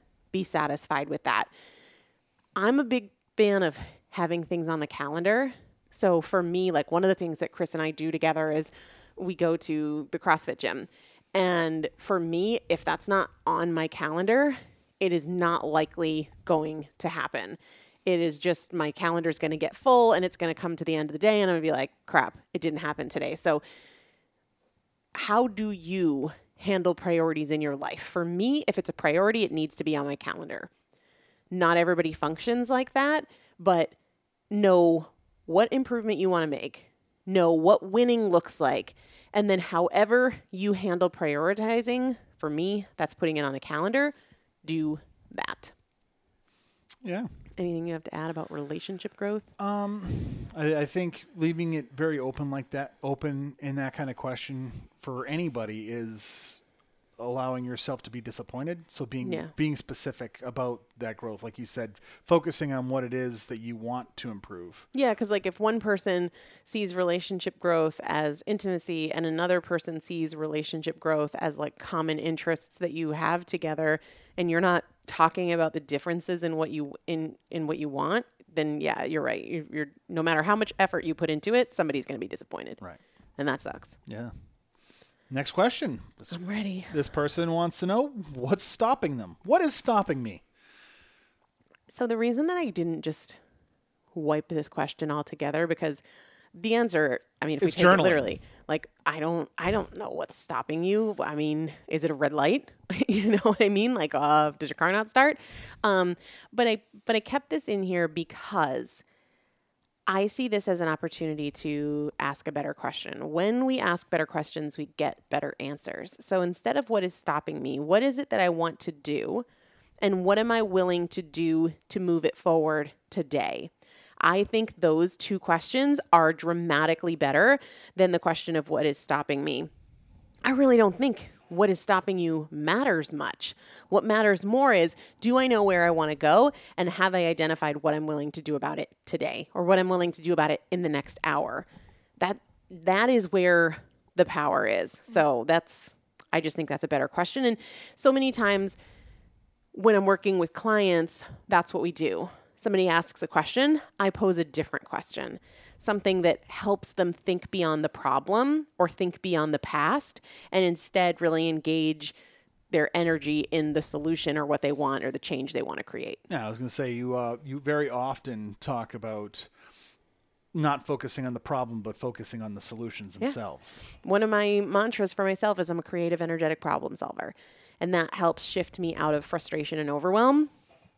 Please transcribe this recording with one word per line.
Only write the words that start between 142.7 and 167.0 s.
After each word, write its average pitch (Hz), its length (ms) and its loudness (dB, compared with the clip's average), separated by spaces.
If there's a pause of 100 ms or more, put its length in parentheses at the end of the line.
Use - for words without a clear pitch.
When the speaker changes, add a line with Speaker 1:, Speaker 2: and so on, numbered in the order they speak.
Speaker 1:
is 226 240 4
where 175 440 6 (380)
the 175 100 6
power - 420 0
is. 95 360 -2
So 151 440 4
that's, - 460 0 (380)
I 165 80 2
just 156 160 -4
think 156 140 -4
that's 143 160 -4
a - 20 -6
better 151 220 0
question. 180 340 -2
And 233 140 2 (380)
so 269 180 6
many 269 180 2
times 202 460 0 (960)
when 214 220 6
I'm 196 100 4
working 196 340 4
with 170 140 0
clients, 190 720 2 (240)
that's 175 240 2
what 175 100 -2
we 175 80 0
do. 139 380 -4 (260)
Somebody 190 340 2
asks 165 340 0
a - 40 -6
question, 277 540 2 (180)
I 196 100 4
pose 190 280 2
a 170 60 0
different 147 400 -4
question, - 560 -8 (380)
something 196 460 0
that 170 260 4
helps - 420 -2
them 175 220 0
think - 380 -4
beyond 160 340 0
the 151 40 0
problem 226 800 0 (100)
or 175 120 4
think - 320 -4
beyond 156 320 0
the 143 60 0
past, 160 600 -2 (320)
and 185 140 4
instead 175 560 0
really 165 260 2
engage 156 640 0 (580)
their 151 220 4
energy 151 560 0
in 156 220 0
the 151 100 0
solution 151 560 -2
or 147 80 -2
what 147 160 0
they 147 120 0
want 135 320 -2
or 131 60 -2
the 139 80 -6
change 139 340 -6
they - 80 -2
wanna - 220 -8
create. - 360 -10 (100)
Speaker 2:
Yeah, 120 160 -6
I 107 40 -6
was 110 80 -10
gonna 123 120 -8
say, 127 220 -6
you, 123 240 -4